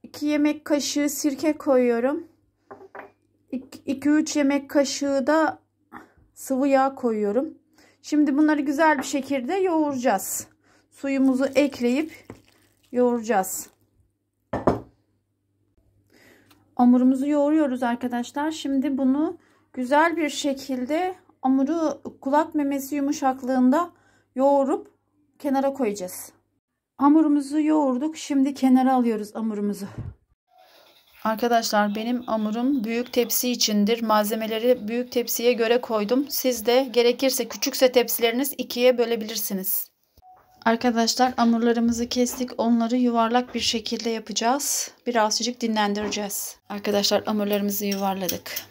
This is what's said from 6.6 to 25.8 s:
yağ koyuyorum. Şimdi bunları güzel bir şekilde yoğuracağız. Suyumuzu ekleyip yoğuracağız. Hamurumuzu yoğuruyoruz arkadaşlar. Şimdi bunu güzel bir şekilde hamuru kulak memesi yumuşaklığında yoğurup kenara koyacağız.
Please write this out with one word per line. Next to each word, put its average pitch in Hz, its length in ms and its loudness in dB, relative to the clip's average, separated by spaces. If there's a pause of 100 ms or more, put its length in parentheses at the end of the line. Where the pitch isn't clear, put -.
yağ 269 280 4
koyuyorum. 226 640 -2 (440)
Şimdi 294 360 2
bunları 302 240 4
güzel 302 360 2
bir 254 60 -6
şekilde 277 500 -4
yoğuracağız. 294 920 -2 (440)
Suyumuzu 269 540 0
ekleyip 269 680 0 (800)
yoğuracağız. 233 800 0 (3000)
Hamurumuzu 254 520 6
yoğuruyoruz 285 560 2
arkadaşlar. 247 680 -4
Şimdi 277 460 -2
bunu 285 400 0 (360)
güzel 294 440 0
bir 302 120 -2
şekilde 277 840 -4 (260)
hamuru 277 600 0 (200)
kulak 311 340 0
memesi 277 400 -2
yumuşaklığında 277 960 0 (440)
yoğurup 277 560 2 (480)
kenara 277 340 0
koyacağız. 202 580 -6 (680)